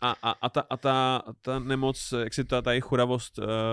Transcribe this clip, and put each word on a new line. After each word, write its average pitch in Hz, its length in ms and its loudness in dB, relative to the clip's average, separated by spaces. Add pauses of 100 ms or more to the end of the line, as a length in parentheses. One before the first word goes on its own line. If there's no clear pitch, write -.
a, 120 100 2 (100)
a, 113 100 0
a - 180 -2
ta, 143 200 0
a 127 80 -4
ta, 131 460 2 (180)
ta 131 180 -4
nemoc, 131 540 -2 (100)
jak 113 100 -4
si 135 120 -2
ta, 123 160 0
ta 123 100 2
jejich 123 120 2
chudavost, 123 560 0
eh, 107 40 -6 (300)